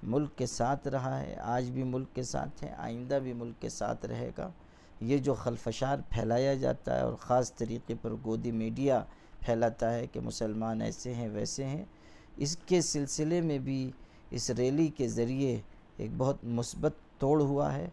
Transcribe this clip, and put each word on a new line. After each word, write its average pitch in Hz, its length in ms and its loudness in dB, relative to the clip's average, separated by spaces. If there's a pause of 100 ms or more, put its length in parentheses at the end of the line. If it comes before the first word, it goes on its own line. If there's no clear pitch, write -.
ملک 135 320 2
کے 127 100 -2
ساتھ 131 420 0
رہا 131 340 -2
ہے، - 140 -6
آج 123 340 0
بھی 131 140 -2
ملک 127 300 -2
کے 127 100 -2
ساتھ - 400 -4
ہے، - 140 -8
آئندہ 123 460 -2
بھی 127 100 -4
ملک 117 280 -8
کے 120 80 -4
ساتھ 117 360 -4
رہے 120 320 -4
گا۔ - 140 -6 (500)
یہ 123 160 4
جو 135 160 2
خلفشار 120 640 -2 (120)
پھیلایا 117 440 4
جاتا 131 420 0
ہے 127 60 4
اور 120 120 2
خاص 123 400 2
طریقے - 480 -4
پر 113 120 -4 (120)
گودی 113 260 -2
میڈیا 117 520 2 (360)
پھیلاتا 113 540 2
ہے 120 140 -2
کہ - 120 -8
مسلمان 113 640 -2
ایسے 113 320 -4
ہیں، 117 160 -2
ویسے 107 360 -4
ہیں، 139 200 -4 (520)
اس 151 200 -2
کے 180 240 4
سلسلے 156 600 0
میں 151 180 2
بھی 131 320 -2 (380)
اس 123 200 -4
ریلی 131 380 4
کے 131 200 0
ذریعے 117 540 2 (360)
ایک 113 200 -4
بہت 131 260 4
مثبت 120 500 0 (240)
توڑ 147 240 6
ہوا 143 340 2
ہے 170 180 -4